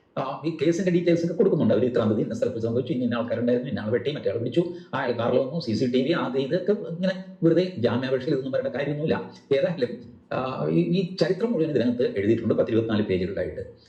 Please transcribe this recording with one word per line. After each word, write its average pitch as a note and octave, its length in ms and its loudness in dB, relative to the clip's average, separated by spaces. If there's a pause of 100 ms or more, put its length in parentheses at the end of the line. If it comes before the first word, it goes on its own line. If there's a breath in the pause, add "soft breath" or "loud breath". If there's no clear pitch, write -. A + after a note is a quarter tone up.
(180)
ആ, C#3 280 -6
ഈ D#3+ 100 -4
കേസിന്റെ E3+ 340 2
ഡീറ്റെയിൽസ് E3+ 340 4
ഒക്കെ - 100 -2
കൊടുക്കുന്നുണ്ട്. B2+ 400 4
അവര് A#2 120 4
ഇത്രാം A#2 220 2
തീയതി - 140 2
ഇന്ന - 120 -4
സ്ഥലത്ത് A#2+ 240 -2
സംഭവിച്ചു, A#2 340 -2
ഇന്ന B2+ 120 0
ഇന്ന A#2 100 0
ആൾക്കാരുണ്ടായിരുന്നു, A#2+ 560 0
ഇന്ന G#2 100 -2
ആളെ G#2+ 100 -4
വെട്ടി, B2 220 0
മറ്റേ - 180 -4
ആളെ A#2 80 -2
പിടിച്ചു, B2+ 360 0 (200 loud breath)
ആ C3+ 40 -2
ആൾ B2+ 140 0
കാറിൽ A#2 260 0
വന്നു, D3+ 220 -2
സി A2+ 120 -4
സി B2+ 120 0
ടി B2 180 2
വി, D#3 100 2
ആ B2+ 120 0
അത് B2+ 140 -2
ഇതൊക്കെ D#3+ 340 0
ഇങ്ങനെ F#3 520 -4 (180)
വെറുതെ E3 360 4
ജാമ്യാപേക്ഷയിൽ B2+ 540 0
ഇതൊന്നും C3 200 -2
പറയേണ്ട B2+ 240 -2
കാര്യമൊന്നുമില്ല. D3 540 -2 (260 loud breath)
ഏതായാലും, C#3 320 0 (440)
ആ, C3+ 360 -4
ഈ, E3 120 4
ഈ F3 360 0
ചരിത്രം F#3+ 360 0
മുഴുവൻ D#3+ 180 0
ഇതിനകത്ത് B2 480 0
എഴുതിയിട്ടുണ്ട്, A2 360 2
പത്തിരുപത്തിനാല് A2 480 2
പേജുകളിലായിട്ട്. F2+ 640 -2 (220 soft breath)